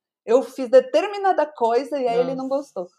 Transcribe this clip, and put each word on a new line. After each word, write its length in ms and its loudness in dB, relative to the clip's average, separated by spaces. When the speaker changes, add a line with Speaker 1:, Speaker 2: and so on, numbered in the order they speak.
Speaker 1:
eu 200 2
fiz 260 -8
determinada 760 2
coisa 520 -2
e 80 -2
aí 120 0
ele 160 -2
não 120 -8
Speaker 2:
Nossa. 280 -4
Speaker 1:
gostou. 120 -8